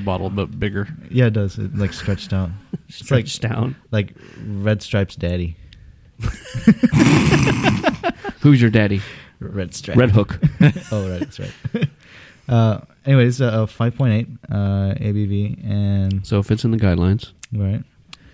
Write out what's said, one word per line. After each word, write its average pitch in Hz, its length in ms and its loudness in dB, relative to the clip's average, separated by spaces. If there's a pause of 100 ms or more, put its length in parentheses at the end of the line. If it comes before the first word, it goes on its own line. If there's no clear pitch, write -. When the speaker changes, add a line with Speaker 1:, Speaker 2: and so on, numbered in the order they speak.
Speaker 1:
bottle, 92 260 -4
but 98 300 -6
bigger. 101 260 -4 (240)
Speaker 2:
Yeah, 127 160 4
it 110 60 2
does. 104 260 -2
It, 98 180 -6
like, 98 160 -2
stretched - 400 -6
out. 95 180 -2 (200)
Speaker 3:
<laughs> - 180 -12
Speaker 2:
It's - 220 -12
like, 120 160 2
Speaker 3:
Stretched - 180 -8
out. 117 260 -2 (200)
Speaker 2:
like 107 240 -2 (320)
Red 104 360 -2
Stripe's - 340 -2
daddy. 87 400 -4 (640)
<laughs> - 60 -6 (2250)
Speaker 3:
Who's 143 200 6
your 117 100 4
daddy? 104 300 2 (400)
Speaker 2:
Red 95 340 -10
Stripe. - 220 -4
Speaker 3:
Red 120 140 6
Hook. 104 280 2 (220)
Speaker 2:
<laughs> 147 320 2
Oh, 101 180 -4
right, 90 100 -6
that's - 200 -10
right. - 120 -10 (220)
<laughs> 220 240 -4 (480)
Uh, 113 320 2 (280)
anyways, 127 340 4
uh, 110 240 0
five 117 320 -2
point 127 160 2
eight, 113 160 0 (260)
uh, 98 440 0
A 104 140 -2
B 104 120 0
V, 101 400 -2
and 98 640 0
Speaker 3:
So 101 140 0
it 101 40 0
fits 107 180 0
in 113 100 2
the 113 40 0
guidelines. 95 560 2 (220)
Speaker 2:
Right. 104 280 -2 (520)